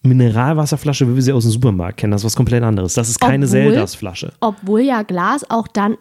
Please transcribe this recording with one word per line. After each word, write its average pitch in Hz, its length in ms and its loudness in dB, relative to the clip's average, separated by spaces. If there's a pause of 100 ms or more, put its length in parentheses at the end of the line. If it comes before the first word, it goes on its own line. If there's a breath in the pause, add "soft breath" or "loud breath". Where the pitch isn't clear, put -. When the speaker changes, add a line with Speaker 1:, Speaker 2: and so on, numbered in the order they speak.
Speaker 1:
Glas-Mineralwasserflasche, 131 1080 2
wie 123 60 0
wir 135 60 0
sie 131 100 2
aus 120 120 2
dem 117 80 2
Supermarkt 104 460 -2
kennen. 104 140 -2
Das 101 100 -2
ist 113 40 -4
was 110 100 -4
komplett 120 260 0
anderes. 98 320 -2
Das 117 160 -2
ist - 100 -4
keine 254 240 2
Speaker 2:
Obwohl - 60 0
Speaker 1:
Seltersflasche. - 920 0
Speaker 2:
obwohl 208 400 -2
ja 254 220 0
Glas 196 480 -4
auch 226 180 -2
dann 208 320 -2